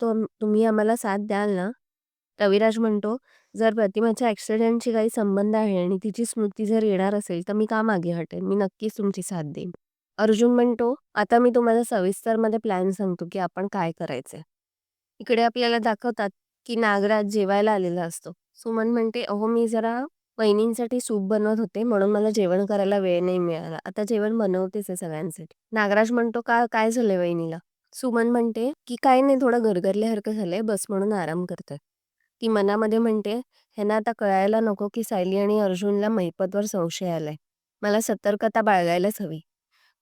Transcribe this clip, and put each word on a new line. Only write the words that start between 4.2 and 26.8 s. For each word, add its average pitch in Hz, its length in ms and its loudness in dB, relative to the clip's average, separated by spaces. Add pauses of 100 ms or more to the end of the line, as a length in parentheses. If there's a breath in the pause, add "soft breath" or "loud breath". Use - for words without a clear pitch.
ॲक्सिडेंटशी 226 640 0
काही 220 220 2
संबंध 202 420 2
आहे 214 220 2
आणि 180 260 0
तिची 220 200 -4
स्मृती 214 420 -4
जर 220 160 2
येणार 202 320 2
असेल, 185 340 -4
तर 202 40 -4
मी 214 140 0
का 220 160 -2
मागे 180 300 0
हटेन? 170 320 -6
मी 190 120 -2
नक्कीच 208 420 -4
तुमची 196 240 -4
साथ 156 320 -8
देईन." - 160 -10 (480)
अर्जुन 220 360 4
म्हणतो, 240 400 2 (200)
"आता 208 240 4
मी 247 160 6
तुम्हाला 233 340 4
सविस्तरमध्ये 220 760 0
प्लॅन 190 280 0
सांगतो 185 420 -4
की 196 60 -6
आपण 185 340 -4
काय 170 260 -2
करायचंय." 156 440 -10 (800)
इकडे 233 220 2
आपल्याला 233 360 2
दाखवतात 220 520 -2 (360)
की 240 100 -4
नागराज 208 560 2
जेवायला 202 400 2
आलेला 180 300 0
असतो. 165 300 -10 (220)
सुमन 226 340 -2
म्हणते, 233 360 0
"अहो, 208 220 -2
मी 233 220 2
जरा 226 320 -2 (380)
वहिनींसाठी 226 640 2
सूप 214 280 -2
बनवत 214 320 0
होते, 208 220 -4
म्हणून 208 280 2
मला 214 200 2
जेवण 196 360 2
करायला 202 320 0
वेळ 180 260 2
नाही 180 140 0
मिळाला. 165 480 -4
आता 190 220 -6
जेवण 220 300 0
बनवतेच 190 500 -2
आहे 185 80 -6
सगळ्यांसाठी." 160 580 -10 (180)
नागराज 214 400 2
म्हणतो, 233 280 0
"का, 233 320 2
काय 226 180 2